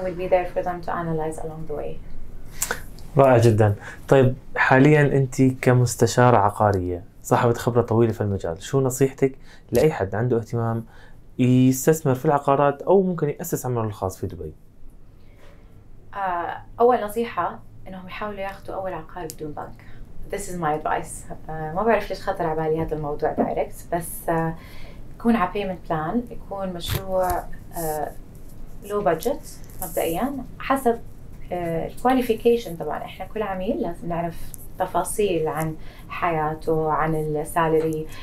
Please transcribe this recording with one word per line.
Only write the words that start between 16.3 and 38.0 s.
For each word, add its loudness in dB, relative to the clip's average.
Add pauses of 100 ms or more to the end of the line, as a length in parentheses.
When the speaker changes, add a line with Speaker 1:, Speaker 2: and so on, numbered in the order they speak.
Speaker 1:
أول 6
نصيحة -4 (300)
إنهم -14
يحاولوا -8
ياخدوا -10
أول -6
عقار -10
بدون -10
بنك. -12 (480)
This -6
is -8
my 0
advice. -6 (180)
آه، -6
ما -2
بعرف 2
ليش -8
خطر -2
على 0
بالي 0
هذا -4
الموضوع -2
direct، -2 (180)
بس، -6
آه، 0 (640)
يكون 2
على 2
payment -4
plan، -2
يكون -6
مشروع، -2 (320)
آه، -4 (720)
low -2
budget 0 (360)
مبدئيًا، -2 (220)
حسب، 2 (520)
آه، -2
الكواليفيكيشن. 2
طبعًا -6
إحنا -12
كل -6
عميل -4
لازم -6
نعرف -4 (440)
تفاصيل 0
عن -4 (320)
حياته، 0
عن 0
السالري، 0 (160)